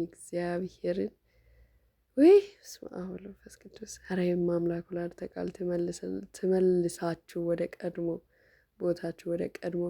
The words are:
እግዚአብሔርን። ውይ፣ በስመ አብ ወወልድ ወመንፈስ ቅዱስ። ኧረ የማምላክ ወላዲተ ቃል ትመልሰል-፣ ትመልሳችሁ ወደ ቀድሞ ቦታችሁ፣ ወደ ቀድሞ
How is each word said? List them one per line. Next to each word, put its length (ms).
እግዚአብሔርን። 1080
ውይ፣ 200
በስመ 380
አብ 140
ወወልድ 220
ወመንፈስ 340
ቅዱስ። 340
ኧረ 200
የማምላክ 640
ወላዲተ 420
ቃል 220
ትመልሰል-፣ 680
ትመልሳችሁ 1120
ወደ 180
ቀድሞ 360
ቦታችሁ፣ 480
ወደ 140
ቀድሞ 360